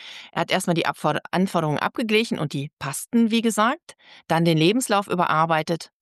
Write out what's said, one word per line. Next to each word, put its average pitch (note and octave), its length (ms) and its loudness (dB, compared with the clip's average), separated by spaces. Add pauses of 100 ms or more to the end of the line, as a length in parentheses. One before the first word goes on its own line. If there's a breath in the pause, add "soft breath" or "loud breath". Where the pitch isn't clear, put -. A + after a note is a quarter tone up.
(320 loud breath)
Er - 80 -4
hat E3 100 -2
erstmal F3+ 240 0
die E3 120 0
Abfor-, D3+ 340 -2 (100)
Anforderungen E3 480 0
abgeglichen A3 640 -2
und D3+ 120 -4
die C#3+ 280 -6
passten, A3 500 0
wie A3+ 120 2
gesagt, A3+ 520 -2 (320 loud breath)
dann E3 180 2
den E3 140 4
Lebenslauf G3+ 480 2
überarbeitet E3 960 0